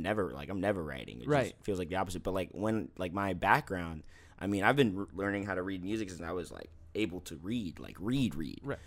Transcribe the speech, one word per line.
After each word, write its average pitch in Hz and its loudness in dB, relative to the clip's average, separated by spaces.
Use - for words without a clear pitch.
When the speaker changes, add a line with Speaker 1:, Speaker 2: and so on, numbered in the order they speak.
Speaker 1:
never, 95 2
like, 71 -8
I'm 95 -2
never 95 2
writing." 62 -8
It - -8
Speaker 2:
Right. 139 4
Speaker 1:
just - -18
feels 95 0
like 87 -2
the 90 -2
opposite. 92 0
But, 95 0
like, 92 0
when, 107 0
like, 90 -2
my 98 0
background, 90 2
I - -6
mean, 98 2
I've 123 8
been 117 6
r-, 98 -4
learning 98 0
how 95 0
to 90 0
read 95 -4
music 104 -2
since 82 -10
I 82 -6
was, 90 -4
like, 50 -12
able 90 0
to 85 -10
read, 92 -4
like, - -12
read, 123 2
read. 78 -6
Speaker 2:
Right. 135 -4